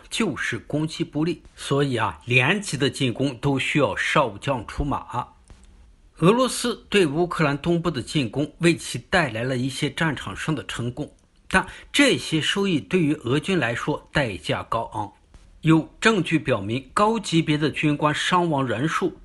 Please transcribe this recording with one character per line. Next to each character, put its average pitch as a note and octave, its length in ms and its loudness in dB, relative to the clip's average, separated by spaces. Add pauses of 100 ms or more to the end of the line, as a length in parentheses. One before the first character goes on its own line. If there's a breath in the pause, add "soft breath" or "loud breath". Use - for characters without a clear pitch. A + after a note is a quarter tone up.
(100)
就 F#3+ 260 -2
是 - 220 -4
攻 D#3 300 -4
击 D#3+ 160 -4
不 - 180 -4
利， E3 180 -2 (140)
所 C#3+ 300 0
以 C3+ 100 -2
啊， G#2+ 300 -2
连 C3 360 2
级 G3 160 -6
的 C3 140 2
进 B2+ 240 0
攻 C3+ 220 -2
都 C3+ 240 0
需 - 180 0
要 A2 160 2
少 A#2 440 0
将 B2+ 280 -4
出 - 180 -4
马。 A#2+ 440 -4 (920)
俄 E3+ 140 6
罗 B3 160 4
斯 - 400 -4
对 G3 180 4
乌 D#3+ 220 0
克 E3 160 0
兰 C#3+ 120 2
东 E3+ 240 0
部 F3 80 -2
的 C3 140 -4
进 C3+ 260 -2
攻 G2 300 -4
为 E3 160 4
其 - 240 -8 (100)
带 E3 220 2
来 A2 140 -4
了 C3 120 -2
一 B2+ 120 0
些 C#3 200 -4
战 D3+ 280 -2
场 G2 200 -10
上 - 160 -4
的 B2 140 -6
成 A#2+ 240 -6
功， C3 240 -10 (340)
但 F#3 160 2 (280 loud breath)
这 B3+ 260 4
些 D#3 220 -2
收 G3 260 0
益 E3+ 140 2
对 F#3 200 0
于 D3+ 140 2
俄 C3 240 -2
军 F#3+ 180 -2
来 A#2+ 160 0
说 - 400 -4
代 B2 240 0
价 F2+ 280 -4
高 - 300 -4
昂。 G#2 180 -6 (500)
有 D#3+ 260 4 (120)
证 A3 220 4
据 D#3+ 160 0
表 A#2+ 220 0
明， A2 340 -4
高 A3 240 2
级 E3 240 2
别 D3+ 160 0
的 D3+ 100 0
军 D3 280 0
官 D3 180 2
伤 F3 340 0
亡 C#3 160 2
人 A#2 220 -2
数 - 380 -2